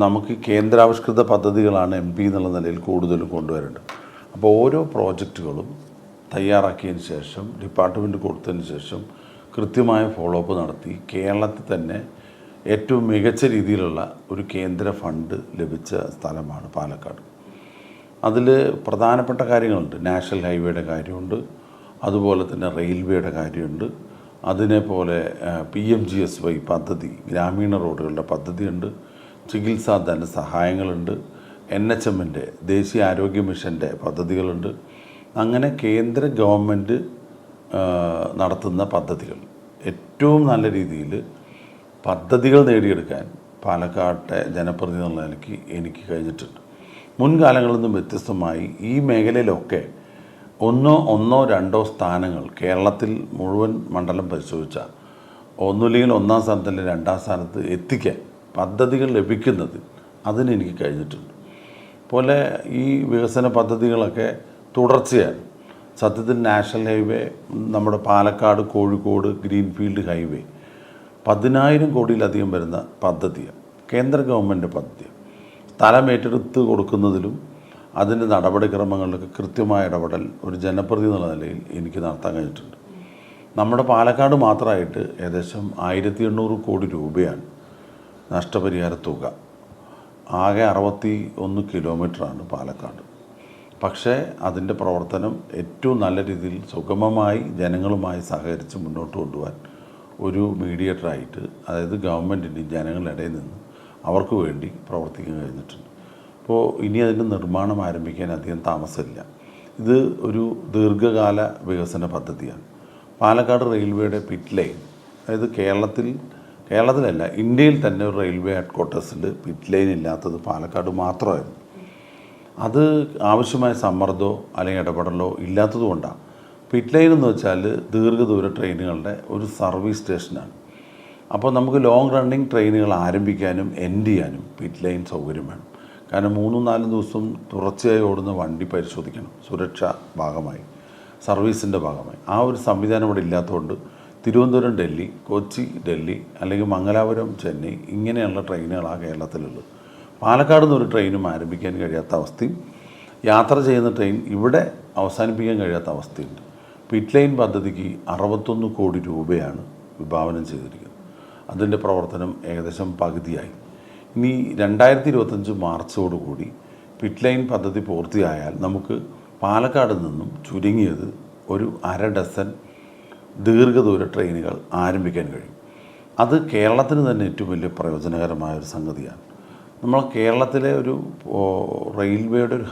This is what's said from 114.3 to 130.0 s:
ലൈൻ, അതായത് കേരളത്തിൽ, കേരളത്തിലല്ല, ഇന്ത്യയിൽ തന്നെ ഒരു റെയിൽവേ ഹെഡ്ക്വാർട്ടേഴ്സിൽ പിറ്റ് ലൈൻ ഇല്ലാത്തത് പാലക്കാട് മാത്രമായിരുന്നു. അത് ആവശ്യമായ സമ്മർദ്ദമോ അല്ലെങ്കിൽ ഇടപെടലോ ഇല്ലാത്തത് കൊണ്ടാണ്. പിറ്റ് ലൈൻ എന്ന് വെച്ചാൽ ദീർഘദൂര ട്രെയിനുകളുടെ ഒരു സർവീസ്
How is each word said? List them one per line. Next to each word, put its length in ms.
ലൈൻ, 180
അതായത് 240
കേരളത്തിൽ, 500
കേരളത്തിലല്ല, 540
ഇന്ത്യയിൽ 420
തന്നെ 240
ഒരു 140
റെയിൽവേ 360
ഹെഡ്ക്വാർട്ടേഴ്സിൽ 640
പിറ്റ് 280
ലൈൻ 240
ഇല്ലാത്തത് 400
പാലക്കാട് 440
മാത്രമായിരുന്നു. 540
അത് 160
ആവശ്യമായ 420
സമ്മർദ്ദമോ 480
അല്ലെങ്കിൽ 280
ഇടപെടലോ 440
ഇല്ലാത്തത് 460
കൊണ്ടാണ്. 280
പിറ്റ് 240
ലൈൻ 200
എന്ന് 140
വെച്ചാൽ 320
ദീർഘദൂര 540
ട്രെയിനുകളുടെ 560
ഒരു 120
സർവീസ് 420